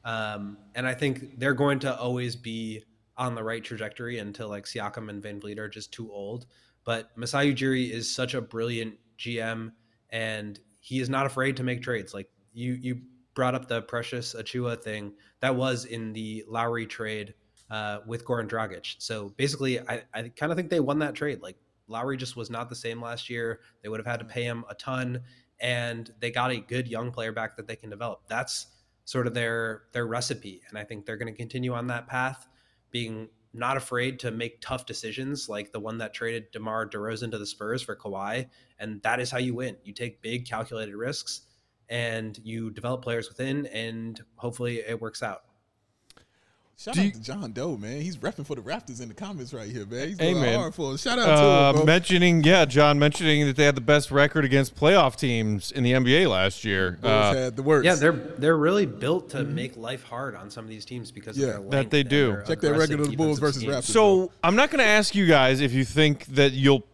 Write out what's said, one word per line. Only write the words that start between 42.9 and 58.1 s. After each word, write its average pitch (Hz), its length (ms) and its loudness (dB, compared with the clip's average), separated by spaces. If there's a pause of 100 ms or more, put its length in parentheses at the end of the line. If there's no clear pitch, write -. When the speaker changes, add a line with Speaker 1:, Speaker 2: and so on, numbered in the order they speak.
Speaker 1:
players 117 260 -4
within, 135 380 -4
and 113 520 -8 (180)
hopefully 120 420 -4
it 110 200 -6
works 110 240 -10
out. 101 200 -8 (1300)
Speaker 2:
Shout - 180 -10
Speaker 3:
Do 170 40 2
Speaker 2:
out 196 60 6
Speaker 3:
you 202 80 2
Speaker 2:
to 110 80 -14
John 120 320 -8
Doe, 131 240 -4
man. 113 240 -8
He's 170 160 -6
repping 156 280 -6
for 147 80 -8
the 123 80 -8
Raptors 127 400 -8
in 120 60 -10
the 107 60 -14
comments 190 400 -10
right 110 160 -10
here, 113 160 -8
man. 127 240 -6
He's 196 100 -8
Speaker 3:
Hey, 170 140 4
Speaker 2:
going 160 100 2
Speaker 3:
man. 117 160 4
Speaker 2:
hard - 160 -4
for 139 160 -4
us. 139 100 -6
Shout 240 160 0
out 240 100 2
to 160 40 8
Speaker 3:
Uh, 143 380 10
Speaker 2:
him, 143 80 6
bro. 151 80 6
Speaker 3:
mentioning, 175 580 6
yeah, 170 220 10
John 147 340 8
mentioning 147 460 6
that 135 100 2
they 147 80 6
had 143 120 8
the 123 60 -4
best 147 300 6
record 143 320 6
against 135 320 4
playoff 156 400 6
teams 110 560 0
in 135 120 0
the 123 100 6
N 131 100 6
B 127 180 6
A 180 60 6
last 95 380 2
year. 92 360 2
Speaker 2:
Bulls 117 120 4
Speaker 3:
Uh, 104 200 6
Speaker 2:
had 127 220 0
the 135 80 -6
worst. 143 220 6
Speaker 1:
Yeah, 180 100 6
they're, 151 160 6